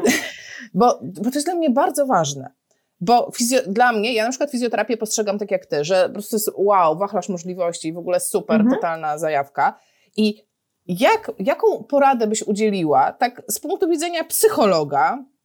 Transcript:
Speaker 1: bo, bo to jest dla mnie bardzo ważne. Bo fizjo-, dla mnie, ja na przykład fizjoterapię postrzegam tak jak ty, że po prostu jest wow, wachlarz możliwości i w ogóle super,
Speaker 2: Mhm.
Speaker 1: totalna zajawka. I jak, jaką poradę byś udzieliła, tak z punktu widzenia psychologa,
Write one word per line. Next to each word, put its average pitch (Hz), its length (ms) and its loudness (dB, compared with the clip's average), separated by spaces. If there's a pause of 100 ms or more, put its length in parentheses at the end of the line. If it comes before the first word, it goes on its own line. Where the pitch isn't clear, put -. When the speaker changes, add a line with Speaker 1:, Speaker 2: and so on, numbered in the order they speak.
(760)
Speaker 1:
bo, 233 280 4
bo 190 280 -6
to 262 40 -8
jest 294 120 -2
dla 359 80 -2
mnie 320 160 0
bardzo 285 360 0
ważne. 143 440 -2 (500)
Bo 220 300 4
fizjo-, 247 320 0 (100)
dla 240 200 4
mnie, 220 220 0
ja 214 100 0
na 240 60 -2
przykład 285 200 -4
fizjoterapię 233 460 -2
postrzegam 208 420 -2
tak 202 120 -6
jak 185 160 -4
ty, 147 180 -2
że 185 220 4
po - 60 -4
prostu 208 240 -6
jest 208 200 -2
wow, 175 420 4
wachlarz 196 300 -4
możliwości 175 600 -6
i 165 40 -8
w 175 60 -10
ogóle 175 220 -2
super, 214 400 -2
Speaker 2:
Mhm. 240 160 4
Speaker 1:
totalna 160 420 -4
zajawka. 156 600 -2 (380)
I 214 340 -2 (360)
jak, 277 520 0
jaką 330 460 0
poradę 269 420 2
byś 214 160 -2
udzieliła, 190 680 2
tak - 360 -4
z - 120 -6
punktu 339 280 -2
widzenia 330 360 -2
psychologa, 190 1000 2 (200)